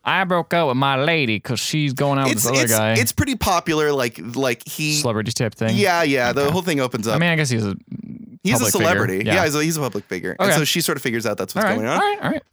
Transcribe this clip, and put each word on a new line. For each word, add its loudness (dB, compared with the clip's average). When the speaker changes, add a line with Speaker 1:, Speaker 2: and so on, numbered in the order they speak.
Speaker 1:
"I 2
broke 0
up 4
with 2
my 2
lady 0
'cause -4
she's 0
going 0
out 2
with 2
Speaker 2:
It's, -2
Speaker 1:
this 0
other 2
Speaker 2:
it's, 2
Speaker 1:
guy"? 2
Speaker 2:
it's 2
pretty 0
popular, 0
like, -2
like 0
he -4
Speaker 1:
Celebrity -2
type -2
thing? 0
Speaker 2:
Yeah, 2
yeah. 2
The 0
Speaker 1:
Okay. 2
Speaker 2:
whole 0
thing -2
opens -2
up. 0
Speaker 1:
I 0
mean, 2
I 2
guess 0
he's 0
a -2
Speaker 2:
He's 2
a 2
Speaker 1:
public 2
figure. 2
Speaker 2:
celebrity. 0
Speaker 1:
Yeah. 0
Speaker 2:
Yeah, 2
he's -2
a, 0
he's 0
a -4
public -4
figure. -6
And 2
Speaker 1:
Okay. 4
Speaker 2:
so 2
she 0
sort -2
of -10
figures -2
out 0
that's -6
what's 0
Speaker 1:
All 2
right. 0
Speaker 2:
going -2
on. 0
Speaker 1:
All 2
right, -4
all -2
right. -4